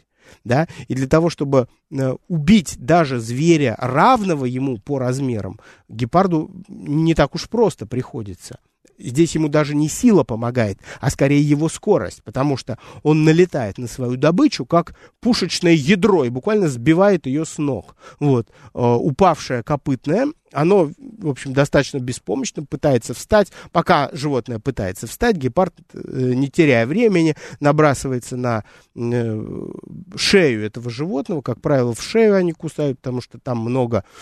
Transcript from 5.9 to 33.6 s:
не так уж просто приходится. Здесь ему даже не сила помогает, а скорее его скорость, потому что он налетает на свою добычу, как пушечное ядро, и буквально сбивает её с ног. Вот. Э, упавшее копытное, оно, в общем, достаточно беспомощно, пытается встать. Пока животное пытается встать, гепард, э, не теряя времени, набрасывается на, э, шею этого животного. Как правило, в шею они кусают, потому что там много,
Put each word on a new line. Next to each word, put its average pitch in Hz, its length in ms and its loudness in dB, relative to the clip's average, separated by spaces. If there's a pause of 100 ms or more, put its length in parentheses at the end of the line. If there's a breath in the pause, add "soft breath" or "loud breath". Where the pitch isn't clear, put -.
не 160 460 -2
так 151 220 2
уж - 120 -10
просто 214 380 0
приходится. 110 760 -10 (400)
Здесь 156 360 0
ему 156 120 0
даже 147 280 0
не 151 120 2
сила 190 360 4
помогает, 117 560 -2 (200 loud breath)
а 135 120 -2
скорее 143 300 2
его 147 280 2
скорость, 139 540 -2
потому 131 340 -2
что - 200 -10 (260 loud breath)
он 156 200 2
налетает 160 540 2
на 123 100 -8
свою 123 300 -6
добычу, 170 480 2
как 170 300 0 (260 soft breath)
пушечное 180 520 2
ядро, 170 520 4
и 120 40 -2
буквально 190 380 0
сбивает 160 580 2
её 147 200 -4
с - 120 -14
ног. 135 380 -4 (240 loud breath)
Вот. 135 300 2 (240 soft breath)
Э, 120 260 2
упавшее 147 640 0
копытное, 151 640 -2 (260)
оно, 165 440 2
в - 320 -12
общем, 135 240 -6
достаточно 143 460 0
беспомощно, 147 640 -6
пытается 139 500 -2
встать. - 380 0 (220 loud breath)
Пока 156 400 2
животное 127 460 -4
пытается 110 460 -6
встать, 233 300 -2
гепард, 160 380 -2 (200)
э, 127 400 -4
не 135 160 0
теряя 123 380 4
времени, 175 480 2 (240 loud breath)
набрасывается 143 800 0
на, 120 260 -2 (320 soft breath)
э, 117 500 -4 (680)
шею 131 500 2
этого 120 240 -10
животного. 170 520 -6
Как - 200 -6
правило, 127 320 0
в - 80 -10
шею 220 340 2
они 180 180 0
кусают, 147 460 -4
потому 123 220 -6
что - 180 -18
там 123 200 -4
много, 120 460 -2 (160 loud breath)